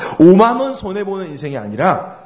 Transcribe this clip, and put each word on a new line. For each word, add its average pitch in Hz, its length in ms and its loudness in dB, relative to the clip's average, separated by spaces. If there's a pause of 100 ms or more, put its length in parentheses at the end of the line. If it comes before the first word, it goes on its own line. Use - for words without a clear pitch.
(180)
오만 208 420 6
원 269 140 -4
손해보는 196 560 -8
인생이 143 260 -10
아니라 113 680 -4